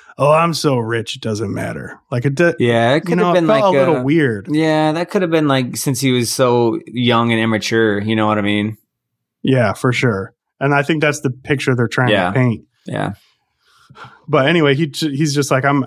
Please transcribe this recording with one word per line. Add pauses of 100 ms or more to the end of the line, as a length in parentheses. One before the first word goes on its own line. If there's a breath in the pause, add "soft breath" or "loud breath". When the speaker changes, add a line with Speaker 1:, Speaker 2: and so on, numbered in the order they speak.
(180 loud breath)
Speaker 1:
"Oh,
I'm
so
rich,
it
doesn't
matter." (100)
Like,
it
di-,
Speaker 2:
Yeah,
it
Speaker 1:
you
Speaker 2:
could
Speaker 1:
know,
Speaker 2:
have
Speaker 1:
it
Speaker 2:
been
Speaker 1:
felt
Speaker 2:
like
Speaker 1:
a
little
Speaker 2:
a
Speaker 1:
weird.
Speaker 2:
Yeah,
that
could
have
been,
like,
since
he
was
so
young
and
immature,
you
know
what
I
mean? (680)
Speaker 1:
Yeah,
for
sure. (260)
And
I
think
that's
the
picture
they're
trying
Speaker 2:
Yeah.
Speaker 1:
to
paint. (200)
Speaker 2:
Yeah. (1120 loud breath)
Speaker 1:
But
anyway,
he
j-,
he's
just
like,
"I'm,